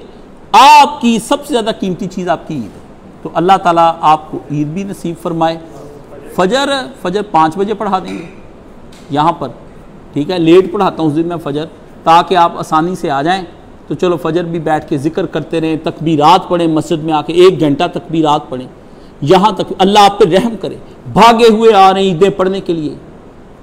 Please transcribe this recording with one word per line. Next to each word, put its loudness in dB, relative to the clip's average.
आपकी 6
सबसे -4
ज़्यादा -2
कीमती -6
चीज़ -8
आपकी -6
ईद -8
है, -18
तो -12
अल्लाह 2
ताला 0
आपको 0
ईद -4
भी -8
नसीब -10
फरमाए। -4
फजर, -2
फजर -4
पाँच 0
बजे -4
पढ़ा -4
देंगे -12
यहाँ 0
पर, -10
ठीक -4
है, -4
लेट 4
पढ़ाता -2
हूँ 0
उस -4
दिन -2
मैं -6
फजर, -6
ताकि 4
आप 2
आसानी -2
से -6
आ -2
जाएं। -4
तो -8
चलो, -2
फजर -4
भी -6
बैठ -4
के -4
जिक्र -4
करते -6
रहें, -4
तकबीरात 2
पढ़ें, 0
मस्जिद -2
में -4
आके -4
एक 4
घंटा 0
तकबीरात -2
पढ़ें, -12
यहाँ 2
तक -4
अल्लाह 4
आप 4
पे 2
रहम 2
करे। -10
भागे 6
हुए 4
आ 6
रहे 0
हैं -2
ईदें 2
पढ़ने -2
के -6
लिए, -6